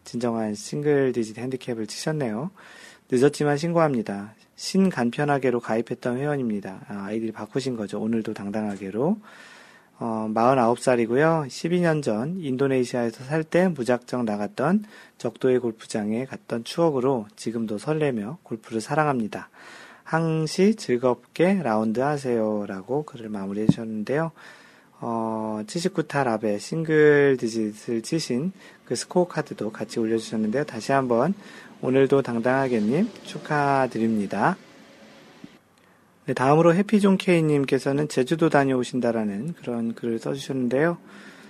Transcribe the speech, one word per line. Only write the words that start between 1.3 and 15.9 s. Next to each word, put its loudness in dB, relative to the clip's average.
핸디캡을 -6
치셨네요. -4
늦었지만 4
신고합니다. 0
신간편하게로 2
가입했던 -2
회원입니다. -4
아, -10
아이디를 -4
바꾸신 -6
거죠. -6
오늘도 -2
당당하게로. -4
어, -4
마흔아홉 4
살이고요. 2
십이 -2
년 2
전 -2
인도네시아에서 0
살 -2
때 4
무작정 -2
나갔던 0
적도의 0
골프장에 -4